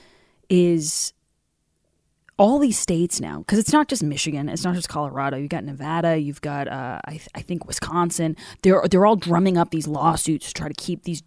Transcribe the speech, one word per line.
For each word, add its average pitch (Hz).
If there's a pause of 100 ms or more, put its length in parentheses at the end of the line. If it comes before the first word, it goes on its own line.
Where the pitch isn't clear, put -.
(500)
is 170 (1200)
all 220
these 277
states 170
now, 76
'cause 208
it's -
not 302
just 247
Michigan, 147
it's -
not 180
just 175
Colorado. 139
You've 139
got 147
Nevada, 160
you've 143
got, 143
uh, 127
I -
th-, 156
I -
think 175
Wisconsin. 170 (240)
They're, 190
they're 190
all 220
drumming 175
up 170
these 156
lawsuits 151
to -
try 156
to 160
keep -
these 165